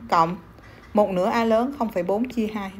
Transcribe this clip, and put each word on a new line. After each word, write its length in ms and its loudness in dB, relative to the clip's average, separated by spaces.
cộng 280 4
một 160 4
nửa 200 0
A 140 0
lớn, 360 2
không 120 -2
phẩy 120 -2
bốn 260 -2
chia 180 -4
hai 320 -8